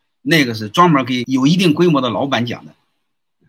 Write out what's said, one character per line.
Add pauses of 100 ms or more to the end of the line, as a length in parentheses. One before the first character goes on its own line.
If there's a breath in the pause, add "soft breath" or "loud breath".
(200)
那
个
是
专
门
给
有
一
定
规
模
的
老
板
讲
的， (760)